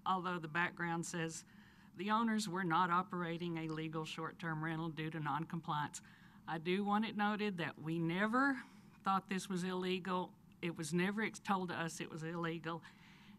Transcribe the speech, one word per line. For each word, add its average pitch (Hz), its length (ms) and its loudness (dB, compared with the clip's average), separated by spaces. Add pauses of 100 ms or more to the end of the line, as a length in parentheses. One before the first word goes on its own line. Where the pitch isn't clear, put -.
although 180 340 2
the 165 80 -6
background 170 580 0
says 160 400 -4 (520)
the 196 140 -2
owners 220 380 2
were 180 140 -2
not 170 280 4
operating 175 640 0
a 160 160 -4
legal 160 320 -4
short-term 160 580 -4
rental 165 280 0
due 156 200 -4
to 165 80 -4
non-compliance, 151 840 -2 (440)
I 160 120 -2
do 180 260 0
want 208 200 4
it 208 120 -4
noted 208 420 2
that 151 140 0 (100)
we 165 160 0
never 220 600 4 (440)
thought 190 260 2
this 190 200 -2
was 180 160 0
illegal. 185 680 0 (320)
It 165 140 -2
was 156 160 -4
never 196 300 4
ex-, 214 180 -2
told 185 300 0
to 160 40 -2
us 160 260 -2
it - 100 -4
was 156 120 -8
illegal. 165 600 -2 (560)